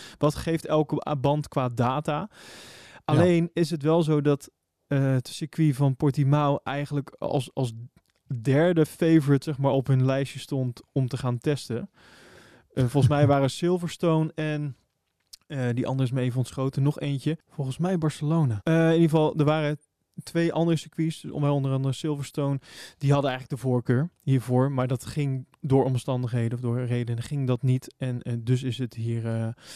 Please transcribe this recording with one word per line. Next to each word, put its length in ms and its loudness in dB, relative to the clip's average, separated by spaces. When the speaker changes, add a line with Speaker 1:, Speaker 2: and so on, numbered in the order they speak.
Speaker 1:
wat 160 2
geeft 320 -4
elke 420 0
a-, 80 -2
band 320 0
qua 200 -2
data? 600 -2
Speaker 2:
Ja. 760 -20
Speaker 1:
Alleen 480 4
is 180 2
het 120 -4
wel 200 4
zo 180 2
dat, 300 0
eh, 260 2
het 160 0
circuit 480 0
van 200 2
Portimao 640 2
eigenlijk 560 -6
als, 360 -4
als 180 -2
derde 440 4
favorite, 580 4
zeg 140 -6
maar, 140 2
op 140 0
hun 180 4
lijstje 340 -2
stond 420 -6
om 160 0
te 80 -8
gaan 220 -2
testen. 520 -4
Eh, 140 0
volgens 260 4
mij 180 4
Speaker 2:
<laughs> 40 6
Speaker 1:
waren 160 2
Silverstone 840 0
en, 420 -4
eh, 280 -4
die 120 -2
andere 220 0
is 60 -6
me 60 0
even 180 -2
ontschoten, 440 -2
nog 180 0
eentje. 380 -4
Volgens 300 -8
mij 200 0
Barcelona. 640 0
Eh, 240 2
in 60 4
ieder 180 6
geval, 260 2
er 80 2
waren 340 0
twee 300 0
andere 240 2
circuits, 440 -4
dus 100 -12
onder, 200 0
onder 220 0
andere 220 0
Silverstone. 680 -4
Die 140 2
hadden 180 2
eigenlijk 320 -8
de 60 -2
voorkeur 420 0
hiervoor, 520 0
maar 160 -2
dat 160 -4
ging 420 -4
door 240 4
omstandigheden 680 -2
of 80 -6
door 240 -2
redenen 380 -4
ging 240 -4
dat 160 0
niet. 360 0
En, 240 -6
eh, 160 -6
dus 240 0
is 160 -6
het 160 -8
hier, 320 -6
eh, 220 -4